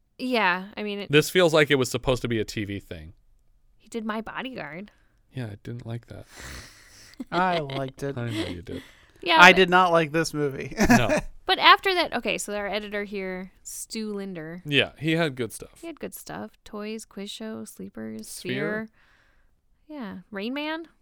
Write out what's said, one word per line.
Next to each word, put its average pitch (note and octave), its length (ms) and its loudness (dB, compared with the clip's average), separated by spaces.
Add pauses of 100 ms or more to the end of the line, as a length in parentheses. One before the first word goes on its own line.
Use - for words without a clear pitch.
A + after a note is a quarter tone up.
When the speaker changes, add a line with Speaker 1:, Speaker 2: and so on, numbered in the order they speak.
(180)
Speaker 1:
yeah, G3+ 580 0
I G#3+ 60 -8
mean, G#3 160 -6
it G3 140 -10
Speaker 2:
This D3+ 180 6
feels F3 240 4
like D3+ 160 6
it D3 60 4
was B2+ 120 2
supposed B2 340 -2
to A#2+ 60 -2
be A#2 120 0
a G#2 40 0
T G#2+ 200 -8
V G2 160 -8
thing. D#2+ 320 -14 (640)
Speaker 1:
He - 100 -20
did A3+ 160 -8
My A3 160 -6
Bodyguard. F#3 720 -12 (420)
Speaker 2:
Yeah, B2 140 -8
I G2+ 160 -12
didn't A#2+ 240 -12
like A#2 220 -10
that. G2 160 -16 (540)
Speaker 3:
<laughs> - 520 -20
I F3 300 0
liked C3+ 420 -8
it. C#3 160 -6
Speaker 2:
I A#2+ 100 -4
know - 180 -4
you - 160 -10
did. - 200 -12 (400)
Speaker 1:
Yeah, F4 180 2
Speaker 3:
I F3+ 120 12
Speaker 1:
but F3+ 40 4
Speaker 3:
did F#3 140 6
not F3+ 220 6
like E3 180 4
this D#3+ 240 0
movie. C#3+ 480 -4
<laughs> G3+ 60 6 (100)
Speaker 2:
No. A3 180 2 (300)
Speaker 1:
But F#4 140 0
after F#4+ 340 6
that, E4+ 180 0
okay, G3+ 260 -2
so G#3 180 -8
our G#3 100 -4
editor G3+ 380 -4
here, F#3+ 480 -8 (100)
Stu - 500 -10
Linder. F3+ 540 -10
Speaker 2:
Yeah, C3+ 320 2
he D#3 140 0
had D#3+ 240 0
good A2+ 160 -4
stuff. - 280 -16
Speaker 1:
He E4+ 60 -14
had D#4+ 140 -14
good F#3+ 120 -10
stuff. - 520 -14
Toys, G#3+ 400 -12
Quiz G3+ 260 -14
Show, A3 340 -12
Sleepers, A3 640 -14
Speaker 2:
Sphere. G#3+ 600 -6
Speaker 1:
Sphere. - 0 - (1000)
Yeah, A#3 300 -12 (160)
Rain G#3 220 -6
Man D#4 340 -8 (140)